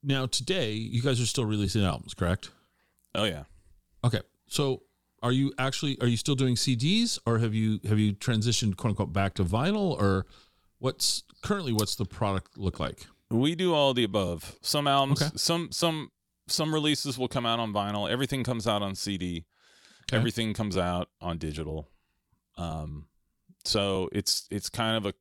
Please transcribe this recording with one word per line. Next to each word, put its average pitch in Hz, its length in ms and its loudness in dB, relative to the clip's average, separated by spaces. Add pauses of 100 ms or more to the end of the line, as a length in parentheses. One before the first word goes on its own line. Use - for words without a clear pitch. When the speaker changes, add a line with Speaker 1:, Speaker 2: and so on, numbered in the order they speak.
Speaker 1:
now 135 260 0
today, 131 460 -2
you 110 280 -2
guys 127 200 2
are 120 40 0
still 113 200 0
releasing 104 380 2
albums, 82 300 -2
correct? - 380 0 (640)
Speaker 2:
Oh, 107 100 0
yeah. 80 180 -2 (600)
Speaker 1:
Okay. 113 180 2 (260)
So 139 360 -2 (380)
are 123 120 2
you 135 240 2
actually, 135 420 -2
are 123 80 2
you 120 80 4
still 139 200 0
doing 127 200 2
C 127 220 2
Ds, 208 480 2
or 113 140 4
have 113 140 0
you, 110 340 2
have 107 120 4
you 107 140 4
transitioned, 110 640 0
quote 117 140 0
unquote, 98 200 -2
back 98 240 0
to 101 80 2
vinyl, 156 560 0
or 95 260 4 (540)
what's - 440 -2 (200)
currently, 180 300 0
what's 107 220 2
the 113 100 -2
product 98 520 -2
look 95 220 -2
like? - 280 -6 (220)
Speaker 2:
We 135 260 2
do 175 180 2
all 143 200 6
the 123 120 2
above. 92 560 -2
Some 147 260 0
albums, 139 340 4
Speaker 1:
Okay. 151 140 0
Speaker 2:
some, 170 380 0
some, 160 380 0 (360)
some 156 260 0
releases 147 440 0
will 127 100 -2
come 120 180 -2
out 117 140 2
on 110 140 -2
vinyl. 104 360 0
Everything 127 360 -2
comes 117 220 -2
out 104 140 2
on 98 140 -4
C 98 220 -4
D. 87 280 -4 (580)
Speaker 1:
Okay. - 120 -2
Speaker 2:
Everything 110 380 0
comes 101 240 -2
out 90 320 0 (100)
on 85 200 -4
digital. 78 500 -6 (680)
Um, 78 500 -8 (580)
so 98 480 0
it's, - 360 -2
it's 101 200 -6
kind 113 260 0
of 107 100 0
a 98 160 -2